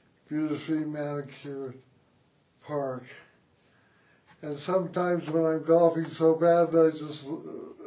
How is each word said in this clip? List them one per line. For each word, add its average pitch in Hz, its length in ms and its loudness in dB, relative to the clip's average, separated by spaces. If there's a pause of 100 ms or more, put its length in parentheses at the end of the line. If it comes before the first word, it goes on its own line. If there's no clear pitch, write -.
(280)
beautifully 156 580 -4
manicured 143 920 -8 (840)
park. 139 420 -6 (1400)
And 147 160 -10
sometimes 175 720 -2
when 160 160 2
I'm 160 180 0
golfing 165 440 4
so 160 260 2
bad, 170 360 4
I 160 220 6
just 147 340 -12
l-, - 500 -12 (120)